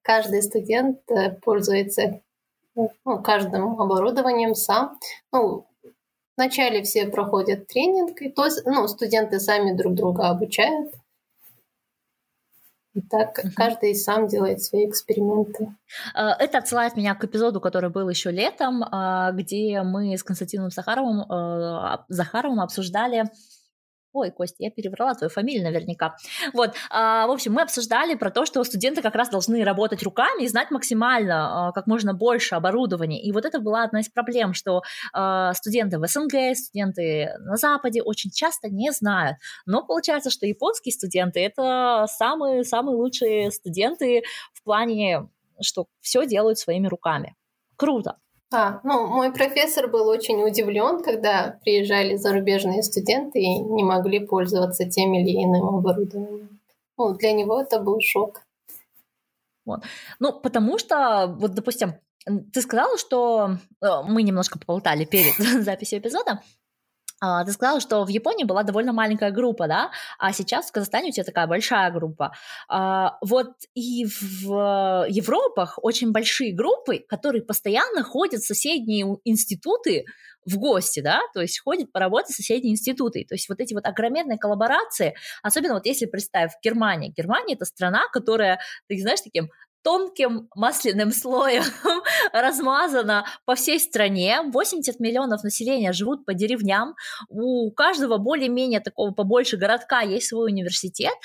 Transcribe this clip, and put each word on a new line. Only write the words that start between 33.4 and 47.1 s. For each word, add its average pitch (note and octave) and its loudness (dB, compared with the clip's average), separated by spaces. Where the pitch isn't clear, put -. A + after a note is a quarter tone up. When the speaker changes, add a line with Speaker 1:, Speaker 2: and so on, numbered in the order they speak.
Speaker 2:
это D#4 -2
была G#3+ 0
одна A3 0
из A3 -2
проблем, A#3 0
что, F3+ -2
а, F#3 0
студенты G#3 -2
в E3 -2
С - 0
Н D4 -2
Г, C4 0
студенты F3 -2
на G3 -4
Западе C#4+ 0
очень G#3+ -4
часто D#4 -4
не A3 -2
знают. F#3 0
Но A3 0
получается, D#4 0
что - -4
японские B3+ -2
студенты — F3+ -2
это B3 2
самые, C4 0
самые B3 -2
лучшие A3 2
студенты A#3 0
в - -20
плане, G#3 0
что - -4
всё B3+ 2
делают A3 2
своими F#3 0
руками. E3 -4